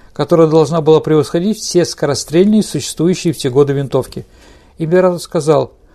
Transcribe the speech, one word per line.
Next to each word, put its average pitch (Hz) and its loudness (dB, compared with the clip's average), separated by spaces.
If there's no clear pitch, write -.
которая 160 2
должна 156 2
была 156 4
превосходить 160 -2
все - -2
скорострельные, 165 0
существующие 165 -2
в - -14
те 139 -4
годы 139 2
винтовки. 135 -4
Император 180 0
сказал, 147 -2